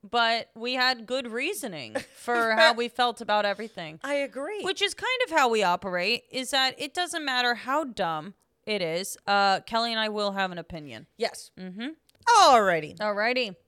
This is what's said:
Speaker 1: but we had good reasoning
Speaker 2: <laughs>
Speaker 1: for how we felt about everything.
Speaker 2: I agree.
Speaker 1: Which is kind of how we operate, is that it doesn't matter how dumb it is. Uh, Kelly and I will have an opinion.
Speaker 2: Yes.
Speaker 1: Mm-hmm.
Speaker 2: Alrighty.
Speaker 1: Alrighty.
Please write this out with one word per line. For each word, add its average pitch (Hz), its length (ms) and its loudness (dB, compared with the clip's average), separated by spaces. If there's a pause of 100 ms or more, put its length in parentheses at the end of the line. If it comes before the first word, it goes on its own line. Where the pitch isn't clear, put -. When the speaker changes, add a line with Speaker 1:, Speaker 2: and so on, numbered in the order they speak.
Speaker 1:
but 226 520 0
we 240 180 -6
had 254 320 0
good 247 260 -4
reasoning 220 640 -6
Speaker 2:
<laughs> - 200 -10
Speaker 1:
for 233 400 0
how 233 180 8
we 233 160 -2
felt 240 320 0
about 208 240 0
everything. 190 580 -6
Speaker 2:
I 285 120 -4
agree. 285 480 -6
Speaker 1:
Which 359 180 -2
is 403 120 0
kind 494 320 -2
of 311 60 -10
how 294 180 4
we 220 140 2
operate, 180 680 0
is 254 200 -6
that 262 260 2
it 277 160 -8
doesn't 349 300 -4
matter 247 320 0
how 262 280 -2
dumb 180 500 -6 (320)
it 214 160 -2
is. 170 360 -4 (100)
Uh, 196 340 4
Kelly 233 300 -2
and 226 80 -2
I 220 100 0
will 208 240 -2
have 190 180 -2
an 175 60 -8
opinion. 151 500 -12 (100)
Speaker 2:
Yes. - 420 -6
Speaker 1:
Mm-hmm. 185 300 -10 (380)
Speaker 2:
Alrighty. 214 680 6
Speaker 1:
Alrighty. 214 580 -2 (120)